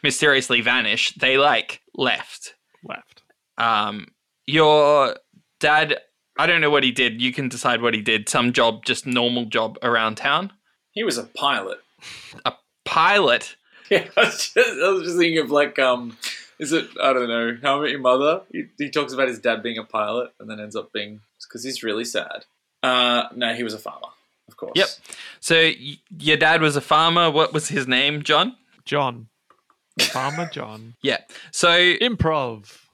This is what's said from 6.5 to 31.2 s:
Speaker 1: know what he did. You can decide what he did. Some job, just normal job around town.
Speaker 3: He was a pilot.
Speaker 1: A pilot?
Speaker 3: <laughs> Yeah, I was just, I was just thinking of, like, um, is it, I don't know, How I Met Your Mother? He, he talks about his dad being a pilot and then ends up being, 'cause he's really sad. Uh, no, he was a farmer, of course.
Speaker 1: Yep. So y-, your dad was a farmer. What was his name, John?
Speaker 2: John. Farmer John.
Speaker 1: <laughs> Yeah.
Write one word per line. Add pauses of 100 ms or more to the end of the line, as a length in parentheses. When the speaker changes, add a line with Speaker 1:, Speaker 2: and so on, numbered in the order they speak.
Speaker 1:
know
what
he
did.
You
can
decide
what
he
did.
Some
job,
just
normal
job
around
town. (400)
Speaker 3:
He
was
a
pilot. (680)
Speaker 1:
A (320)
pilot?
Speaker 3:
<laughs> (260)
Yeah, (120)
I
was
just,
I
was
just
thinking
of,
like,
um, (400)
is
it, (140)
I
don't
know,
How
I
Met
Your
Mother? (100)
He, (120)
he
talks
about
his
dad
being
a
pilot
and
then
ends
up
being, (300)
'cause
he's
really
sad. (380)
Uh,
no,
he
was
a
farmer, (380)
of
course.
Speaker 1:
Yep. (520)
So
y-, (220)
your
dad
was
a
farmer.
What
was
his
name,
John? (280)
Speaker 2:
John. (680)
Farmer
John.
Speaker 1:
<laughs>
Yeah. (300)